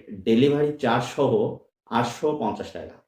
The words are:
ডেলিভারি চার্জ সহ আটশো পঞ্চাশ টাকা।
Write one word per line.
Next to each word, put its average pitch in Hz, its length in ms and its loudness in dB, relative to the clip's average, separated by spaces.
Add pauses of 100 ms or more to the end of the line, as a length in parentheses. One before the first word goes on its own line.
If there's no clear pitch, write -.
(280)
ডেলিভারি 143 440 4 (120)
চার্জ 123 220 2 (100)
সহ 135 160 2 (600)
আটশো 120 360 -2 (140)
পঞ্চাশ 101 340 -6
টাকা। - 200 -14 (120)